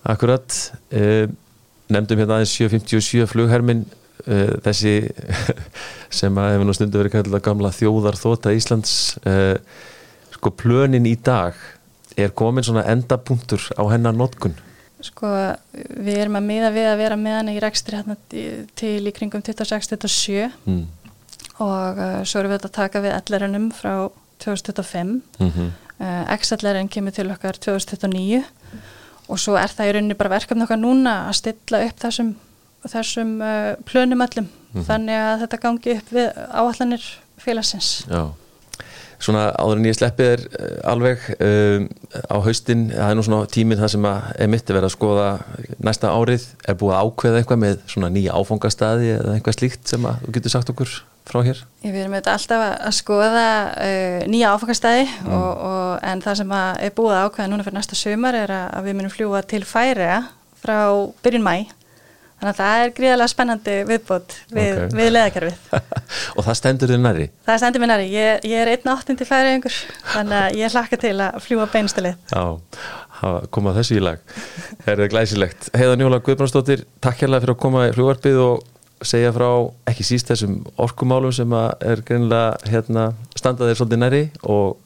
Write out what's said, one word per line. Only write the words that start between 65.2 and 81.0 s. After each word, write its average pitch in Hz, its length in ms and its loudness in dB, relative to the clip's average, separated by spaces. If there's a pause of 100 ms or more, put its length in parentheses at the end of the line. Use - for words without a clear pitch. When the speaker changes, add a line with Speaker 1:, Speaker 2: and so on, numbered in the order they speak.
Speaker 1:
<laughs> - 400 -8
Og - 80 0
það 113 140 2
stendur 131 320 2
þér 123 80 4
nærri? 98 280 2 (200)
Speaker 2:
Það 226 140 4
stendur 247 200 2
mér 233 120 2
nærri. 196 180 2
Ég, 214 320 2
ég 226 160 -2
er 233 80 2
einn 247 240 0
áttundi 262 340 -2
Færeyingur, 262 520 2 (340)
þannig 208 320 0
að 190 160 0
ég 220 160 0
hlakka 233 240 0
til 214 220 0
að 190 180 -2
fljúga 220 320 0
beinustu 208 320 0
leið. 180 140 -2 (160)
Speaker 1:
Já, 87 260 0 (640)
hafa, 90 260 -2
koma 101 260 0
þessu 117 220 0
í 101 80 4
lag. 82 160 -2 (640)
Herðu, 104 240 2
glæsilegt. 104 640 0
Heiða 123 240 6
Njóla 127 240 4
Guðbrandsdóttir, 135 640 2 (180)
takk 123 220 0
hérlega 131 240 2
fyrir 127 80 2
að 123 80 -6
koma 131 240 4
í 117 80 2
flugvarpið 131 480 4
og 123 240 2 (340)
segja 120 320 2
frá 120 140 2 (400)
ekki 117 160 -2
síst 123 240 0
þessum 110 380 0 (140)
orkumálum 127 540 2